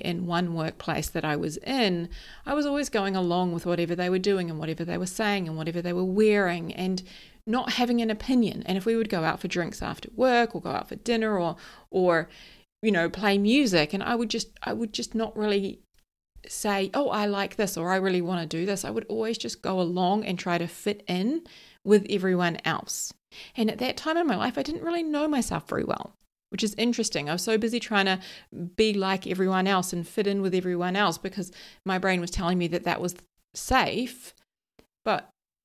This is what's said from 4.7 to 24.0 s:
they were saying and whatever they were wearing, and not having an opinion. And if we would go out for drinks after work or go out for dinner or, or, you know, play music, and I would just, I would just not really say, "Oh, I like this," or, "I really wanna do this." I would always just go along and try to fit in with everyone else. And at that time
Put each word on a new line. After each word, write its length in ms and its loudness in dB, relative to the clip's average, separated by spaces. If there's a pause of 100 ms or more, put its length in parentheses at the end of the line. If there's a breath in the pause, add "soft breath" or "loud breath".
they 120 -4
were 80 -2
saying 420 -2
and 100 -4
whatever 240 -4
they 120 -2
were 100 0
wearing, 680 4
and 280 -2 (460 loud breath)
not 260 0
having 280 2
an 100 0
opinion. 560 2
And 100 2
if 80 -2
we 100 2
would 140 2
go 140 0
out 160 0
for 80 -4
drinks 340 -4
after 340 -8
work 380 4
or 80 -6
go 80 -6
out 200 -4
for 80 -10
dinner 420 0
or, 160 0 (340 loud breath)
or, 400 2 (520 loud breath)
you 100 4
know, 180 4
play 280 2
music, 560 4
and 100 -2
I 120 0
would 140 0
just, 200 -4 (120)
I 120 -4
would 180 -4
just 240 -6
not 220 -2
really 420 0 (680)
say, 480 -2
"Oh, 140 2
I 180 0
like 300 -2
this," 220 0
or, 120 -2
"I 60 2
really 260 2
wanna 240 -2
do 200 -4
this." 180 -2
I 80 -6
would 140 -4
always 320 -2
just 240 -8
go 180 0
along 460 2
and 120 -2
try 200 -2
to 100 -2
fit 400 -4
in 380 0 (400 loud breath)
with 240 6
everyone 560 2
else. 480 -4 (420 loud breath)
And 160 2
at 60 -4
that 180 -2
time 220 -2